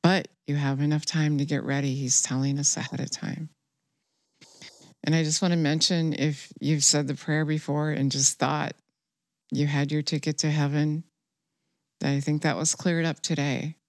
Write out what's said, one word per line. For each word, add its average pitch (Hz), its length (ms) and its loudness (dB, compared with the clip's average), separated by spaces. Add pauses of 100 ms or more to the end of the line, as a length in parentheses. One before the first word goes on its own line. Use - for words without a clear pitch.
But 180 240 4 (180)
you 143 100 -2
have 139 240 0
enough 147 260 2
time 151 340 2
to 143 60 0
get 156 180 -2
ready. 139 320 -2
He's 131 260 0
telling 139 380 0
us - 180 0
ahead - 220 -6
of 135 100 -4
time. - 400 -8 (1500)
And 156 120 2
I 160 80 2
just 156 180 0
want 180 120 2
to 170 40 2
mention, 160 560 2
if - 460 -2
you've 147 240 0
said 147 240 4
the 139 80 -4
prayer 156 300 0
before 151 460 -2
and 135 200 0
just 139 260 0
thought 143 380 0 (760)
you 147 140 0
had 143 260 0
your 151 100 0
ticket 147 380 -2
to 156 120 0
heaven, 151 520 0 (960)
that 143 120 0
I 139 80 0
think 151 240 0
that 139 140 0
was 151 180 0
cleared 170 300 0
up 156 160 -4
today. 143 560 -2 (120)